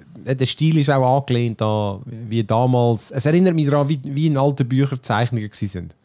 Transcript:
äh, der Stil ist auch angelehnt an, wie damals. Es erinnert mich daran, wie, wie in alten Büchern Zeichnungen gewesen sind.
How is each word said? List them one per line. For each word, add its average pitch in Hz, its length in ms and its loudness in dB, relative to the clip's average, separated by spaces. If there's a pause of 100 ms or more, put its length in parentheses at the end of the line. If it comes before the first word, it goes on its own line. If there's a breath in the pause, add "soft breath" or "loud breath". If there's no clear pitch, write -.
(260)
äh, 135 100 -2
der 127 100 0
Stil 160 320 2
ist 143 120 2
auch 135 300 4
angelehnt 120 420 -2
an, 104 440 -2
wie 113 380 -4
damals. 120 680 2
Es 131 140 -4
erinnert 175 280 4
mich 156 160 0
daran, 143 200 2
wie, 151 140 -2
wie 143 240 -2
in 143 100 0
alten 139 300 0
Büchern 131 340 0
Zeichnungen 113 480 -2
gewesen - 180 -6
sind. 87 380 -10